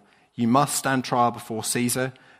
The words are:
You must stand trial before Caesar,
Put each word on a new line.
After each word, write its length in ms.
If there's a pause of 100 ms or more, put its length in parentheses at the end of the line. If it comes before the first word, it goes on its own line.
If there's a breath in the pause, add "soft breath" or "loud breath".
(340 soft breath)
You 140
must 280
stand 280
trial 260
before 340
Caesar, 500 (260 soft breath)